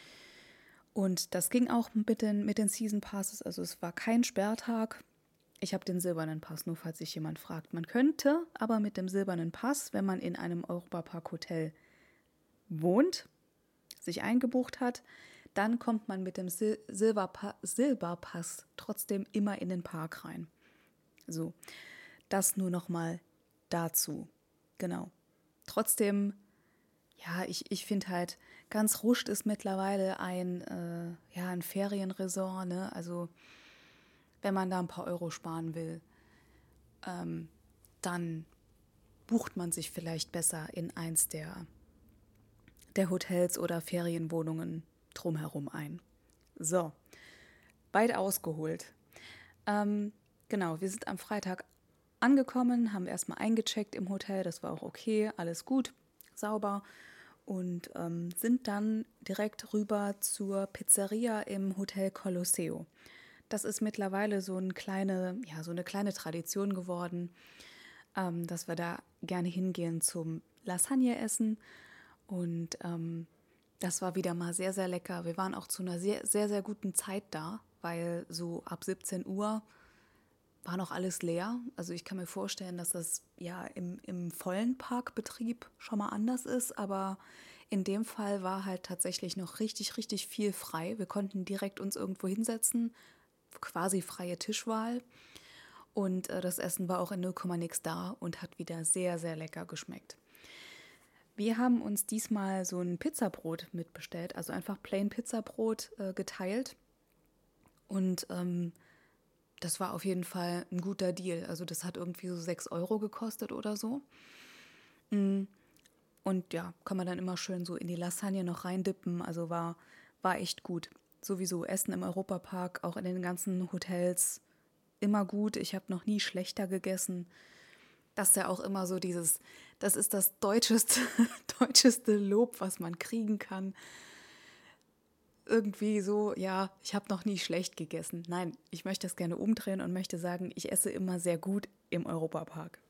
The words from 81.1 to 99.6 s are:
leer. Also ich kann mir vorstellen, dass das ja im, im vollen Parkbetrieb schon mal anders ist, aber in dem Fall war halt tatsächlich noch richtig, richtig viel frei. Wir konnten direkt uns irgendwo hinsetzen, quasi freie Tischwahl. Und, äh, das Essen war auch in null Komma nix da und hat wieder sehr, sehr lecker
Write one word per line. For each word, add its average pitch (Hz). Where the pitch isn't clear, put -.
leer. 180
Also 175
ich 175
kann 196
mir 180
vorstellen, 190
dass 170
das 170
ja 175
im, 180
im 175
vollen 220
Parkbetrieb 240
schon -
mal 208
anders 233
ist, -
aber 196
in 190
dem 202
Fall 202
war 190
halt 185
tatsächlich 180
noch 180
richtig, -
richtig 214
viel 208
frei. 175
Wir 196
konnten 196
direkt 196
uns 196
irgendwo 190
hinsetzen, 226
quasi 185
freie 175
Tischwahl. 226
Und, 185
äh, 185
das 180
Essen 175
war 180
auch 180
in 190
null 180
Komma 180
nix 170
da 175
und 175
hat -
wieder 170
sehr, 175
sehr 165
lecker 160